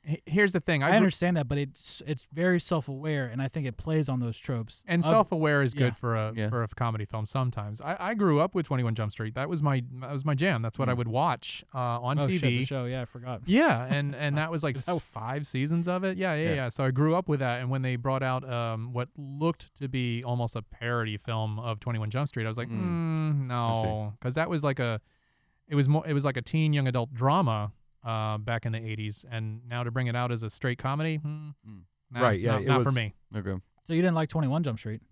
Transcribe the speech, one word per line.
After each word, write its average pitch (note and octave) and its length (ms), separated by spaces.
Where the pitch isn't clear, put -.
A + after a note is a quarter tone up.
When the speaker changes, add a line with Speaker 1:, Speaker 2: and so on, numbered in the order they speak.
Speaker 1:
He-, D#3 160
here's F#3+ 280
the F3+ 60
thing. D3+ 240
I D3 40
Speaker 2:
I - 40
Speaker 1:
gr- G3 60
Speaker 2:
understand F3+ 400
that, C3+ 100
but C#3+ 100
it's, - 500
it's D3 260
very F3 260
self-aware, C#3+ 680
and A#2+ 140
I C3+ 60
think C#3+ 200
it A#2+ 100
plays D#3 320
on B2+ 100
those A#2 200
tropes - 480
Speaker 1:
And E3+ 160
Speaker 2:
of D#3 60
Speaker 1:
self-aware D#3+ 520
is B2+ 120
good B2 200
Speaker 2:
Yeah. - 0
Speaker 1:
for A#2 220
a, A2 200
Speaker 3:
Yeah. G#2+ 140
Speaker 1:
for A#2 140
a G#2+ 40
comedy A2 380
film G#2+ 200
sometimes. A2+ 560
I, E3+ 180
I G3 160
grew F3 240
up F#3 160
with E3 100
Twenty-one A#2+ 300
Jump G#2+ 160
Street. A2+ 240
That C3+ 140
was E3 140
my, C3+ 200
that B2+ 100
was C#3 140
my D3+ 100
jam. C#3+ 260
That's A2+ 180
what C3 100
I B2 40
Speaker 3:
Mm. A#2+ 40
Speaker 1:
would A#2+ 100
watch, C3 560
uh, A#2+ 280
on C3+ 180
Speaker 2:
Oh, C#3+ 40
shit, C#3+ 80
Speaker 1:
T D3+ 60
V. B2 120
Speaker 2:
the C3+ 60
show. C3 200
Yeah, B2+ 180
I - 20
forgot. A#2+ 400
Speaker 1:
Yeah, F#3+ 440
and, C#3+ 260
and D3 220
that D#3 140
was, D#3 120
like, C3+ 120
Speaker 2:
<laughs> C3 100
That F3 100
Speaker 1:
s-, D#3+ 60
five C3 460
seasons D#3+ 400
of F#3 160
it. F#3 140
Yeah, F#3 180
yeah, E3 140
Speaker 3:
Yeah. D#3 60
Speaker 1:
yeah. B2+ 140
So C#3 140
I C3 80
grew D3+ 240
up F#3 140
with D3 100
that, B2 220
and B2+ 80
when C3+ 120
they B2+ 140
brought C3 280
out, C3 260
um, A#2 440
what B2 240
looked D3 580
to C#3 120
be B2 360
almost A#2+ 320
a A2 60
parody A#2 560
film A2 420
of A2+ 200
Twenty-one A2 300
Jump C3+ 180
Street, A2+ 180
I - 40
was A2+ 80
like, A#2 120
Speaker 3:
Mm. A2+ 100
Speaker 1:
"Mm, D#3+ 720
Speaker 3:
I A#2 300
see. A2 60
Speaker 1:
no," G#2+ 340
'cause B2+ 140
that E3 140
was D#3 140
like C#3 160
a, A#2 200
it D3 80
was C#3 120
mo-, D3+ 140
it D#3+ 120
was C#3+ 120
like C3 120
a A#2+ 40
teen D#3 320
young C#3 140
adult B2 260
drama, A#2+ 580
uh, A2 340
back A2 280
in A2+ 60
the A2+ 80
eighties, A2 500
and A2+ 380
now A#2+ 160
to A#2 80
bring B2+ 160
it A#2 80
out B2 160
as A2+ 100
a A2 80
straight B2 300
comedy, D#3 380
hmm, D3+ 320
Speaker 3:
Mm. G2+ 140
Speaker 1:
nah, A#2+ 100
Speaker 4:
Right, G#2+ 180
yeah, A2+ 140
Speaker 1:
not, - 80
Speaker 4:
it - 60
Speaker 1:
not C3+ 140
for A#2 40
Speaker 4:
was C3 100
Speaker 1:
me. A2 180
Speaker 3:
Okay. F#2+ 200
Speaker 2:
So E3 100
you E3 80
didn't F3+ 140
like D#3+ 140
Twenty-one D#3 340
Jump A#2 160
Street? A2 220